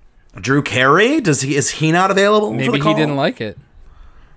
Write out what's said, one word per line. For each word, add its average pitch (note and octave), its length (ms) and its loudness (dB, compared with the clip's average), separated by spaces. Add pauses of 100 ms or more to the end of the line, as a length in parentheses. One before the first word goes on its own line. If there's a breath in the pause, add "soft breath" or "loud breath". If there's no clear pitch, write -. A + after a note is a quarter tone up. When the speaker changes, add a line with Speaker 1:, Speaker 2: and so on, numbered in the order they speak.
(360)
Speaker 1:
Drew C3+ 260 0
Carey, F3+ 580 2
does D#3+ 200 0
he, C#3 160 -4
is C#3 140 0
he D#3 200 -2
not F#3 220 2
available G#3 380 2
for A3 40 -6
Speaker 2:
Maybe - 140 -2
Speaker 1:
the B3 60 0
Speaker 2:
he C#3+ 80 -2
Speaker 1:
call? - 120 0
Speaker 2:
didn't D3 220 0
like C#3 240 -4
it. G#2+ 180 -8 (800 soft breath)